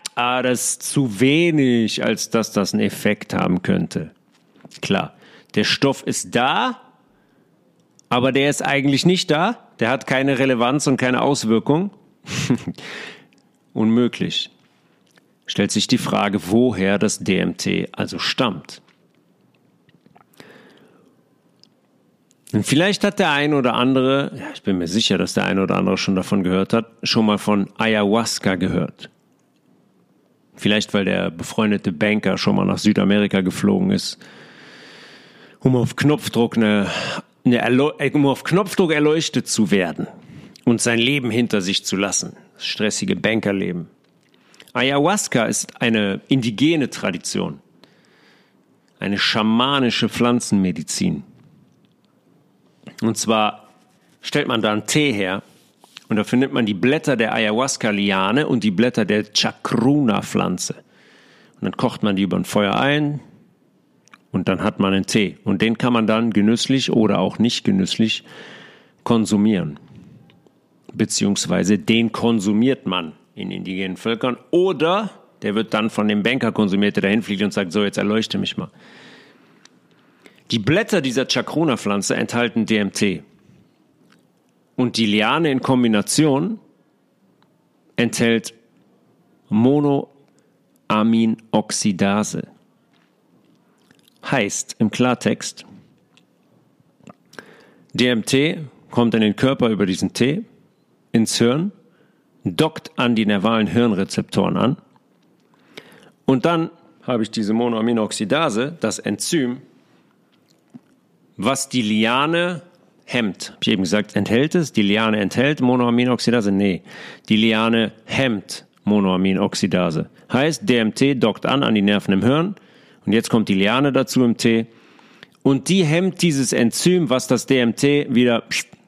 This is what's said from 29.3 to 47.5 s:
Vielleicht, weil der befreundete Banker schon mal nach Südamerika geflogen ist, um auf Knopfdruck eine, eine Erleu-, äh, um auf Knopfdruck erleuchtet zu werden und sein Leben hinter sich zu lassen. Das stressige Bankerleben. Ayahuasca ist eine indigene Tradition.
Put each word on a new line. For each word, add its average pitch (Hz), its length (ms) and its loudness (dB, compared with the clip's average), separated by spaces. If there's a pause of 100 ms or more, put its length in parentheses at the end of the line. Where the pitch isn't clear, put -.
Vielleicht, 104 400 0
weil 98 100 0
der 92 280 -2
befreundete 104 580 -2
Banker 98 480 0
schon 101 160 0
mal 95 100 2
nach 95 140 -2
Südamerika 101 640 2
geflogen 95 500 0
ist, - 280 -4 (1400)
um 131 160 2
auf 117 220 0
Knopfdruck 117 600 0
eine, 104 300 2 (580)
eine 120 140 4
Erleu-, 127 400 2
äh, 135 140 -2
um 143 140 2
auf 131 180 0
Knopfdruck 185 480 0
erleuchtet 151 560 0
zu 104 240 0
werden 90 340 0 (580)
und 117 160 2
sein 117 200 0
Leben 123 320 0
hinter 110 280 0
sich 95 240 -2
zu - 120 -4
lassen. 95 400 -4 (180)
Das - 120 -12
stressige 101 500 -4
Bankerleben. 95 720 -2 (840)
Ayahuasca 139 720 0
ist - 360 -6
eine 104 460 0
indigene 131 600 0
Tradition. 90 680 -6 (1400)